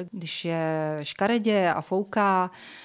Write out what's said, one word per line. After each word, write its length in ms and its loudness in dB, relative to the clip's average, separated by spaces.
Když 340 -8
je 560 0
škaredě 680 2
a 120 0
fouká 680 2